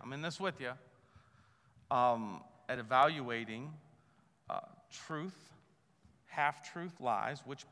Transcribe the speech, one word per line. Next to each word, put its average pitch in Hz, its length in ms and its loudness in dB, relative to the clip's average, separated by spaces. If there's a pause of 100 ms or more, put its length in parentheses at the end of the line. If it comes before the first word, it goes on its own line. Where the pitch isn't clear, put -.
I'm 127 120 -10
in 143 100 -6
this 160 160 -6
with 180 220 -2
you, 127 100 -4 (1200)
um, 117 520 4 (260)
at 127 100 -2
evaluating, 123 920 2 (760)
uh, - 120 -2 (460)
truth, 165 300 -6 (880)
half-truth, - 760 -2
lies, 117 440 0
which 139 260 -10